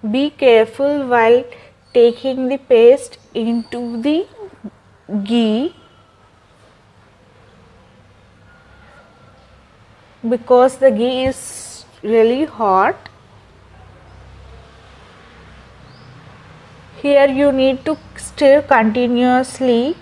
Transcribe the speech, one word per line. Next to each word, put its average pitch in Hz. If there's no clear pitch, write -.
Be 269
careful 269
while 240
taking 254
the 269
paste 254
into 233
the 311
ghee, 226
because 247
the 269
ghee 254
is -
really 226
hot. 220
Here 277
you 277
need 262
to 311
stir 285
continuously 247